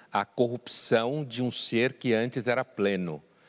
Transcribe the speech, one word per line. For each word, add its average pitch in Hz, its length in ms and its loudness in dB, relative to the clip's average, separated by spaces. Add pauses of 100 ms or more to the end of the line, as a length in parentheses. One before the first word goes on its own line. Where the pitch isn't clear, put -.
(120)
a 101 120 0
corrupção 123 1000 0
de 123 180 -6
um 123 80 0
ser 120 440 0
que 123 180 -2
antes 117 360 0
era 123 160 2
pleno. 92 580 -2 (260)